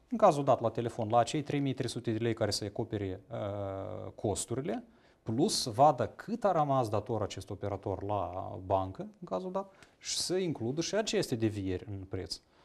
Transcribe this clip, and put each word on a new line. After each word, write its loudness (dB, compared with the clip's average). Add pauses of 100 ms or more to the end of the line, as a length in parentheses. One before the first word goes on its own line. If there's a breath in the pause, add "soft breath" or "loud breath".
(100)
în -2
cazul 6
dat 6
la 2
telefon, -2
la 6
acei 4
trei -2
mii 0
trei -2
sute -4
de 0
lei 2
care 2
să -4
acopere, -4 (100)
uh, -6
costurile, -4 (380 soft breath)
plus 2
să -4
vadă 6 (100)
cât -4
a 4
rămas 2
dator 0
acest -6
operator -4
la -2 (140)
bancă, 0
în -14
cazul -4
dat, -6 (260 soft breath)
și -6
să 0
includă 0
și -2
aceste 0
devieri 0
în -8
preț. -6 (240 soft breath)